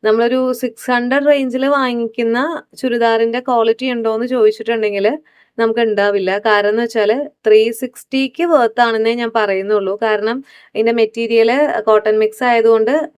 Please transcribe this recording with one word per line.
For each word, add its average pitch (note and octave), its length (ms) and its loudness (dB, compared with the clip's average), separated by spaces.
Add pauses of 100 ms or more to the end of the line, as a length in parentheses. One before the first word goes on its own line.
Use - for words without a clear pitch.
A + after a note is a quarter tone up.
നമ്മളൊരു A#3 480 0
സിക്സ് B3 380 -8
ഹൺഡ്രഡ് B3 360 0
റേഞ്ചിൽ C4+ 400 0
വാങ്ങിക്കുന്ന B3 960 -2 (160)
ചുരിദാറിന്റെ A#3 640 0
ക്വാളിറ്റി A#3+ 500 0
ഉണ്ടോ A3+ 240 -2
എന്ന് A3+ 120 -4
ചോദിച്ചിട്ടുണ്ടെങ്കില് A3 920 0 (440)
നമുക്ക് A3+ 200 0
ഉണ്ടാവില്ല. G3+ 580 0
കാരണം G#3 300 2
എന്ന് A3 140 0
വെച്ചാല് A#3 460 -2 (200)
ത്രീ A3 220 4
സിക്സ്റ്റിക്ക് C4 760 -6
വർത്ത് B3 360 2
ആണെന്നേ A3+ 340 0
ഞാൻ A#3 200 -4
പറയുന്നുള്ളൂ. G3+ 680 -2
കാരണം A3 420 -2 (300)
ഇതിന്റെ A3+ 180 0
മെറ്റീരിയൽ A3+ 920 0
കോട്ടൺ G#3+ 320 2
മിക്സ് G#3+ 260 -2
ആയതുകൊണ്ട് A#3 760 2